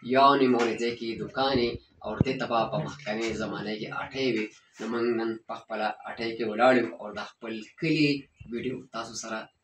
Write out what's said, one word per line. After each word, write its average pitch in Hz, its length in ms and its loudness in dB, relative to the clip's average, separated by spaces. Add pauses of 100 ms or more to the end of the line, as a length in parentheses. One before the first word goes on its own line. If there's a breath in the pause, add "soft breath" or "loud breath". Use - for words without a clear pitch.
(160)
یو 139 140 10 (100)
نیمونې 117 420 4
ځای 117 180 -2
کې 113 220 -6
دوکان 131 400 0
وي 117 100 2 (340 soft breath)
او 107 60 -6 (140)
دې 131 140 -2
ته 117 120 -4
به 117 80 2 (120)
په - 140 -2
مخکنۍ 113 440 -4 (120)
زمانه 101 380 -6
کې 110 80 -8 (140)
اټۍ 135 340 -4
وي. 107 100 0 (320)
نو 110 140 -10
موږ 117 140 0 (140)
نن 113 120 -2 (160)
په 120 120 -6
خپله 107 280 -4 (220)
اټۍ 113 260 -6
کې 120 120 -2
ولاړ 117 300 6
یو 113 120 2 (100)
او 104 80 -10 (100)
د - 20 -8 (120)
خپل 113 220 -12 (260)
کلي 156 300 4 (420)
ویډیو 123 260 -4 (180)
تاسو 113 260 -8
سره 113 160 -6 (260)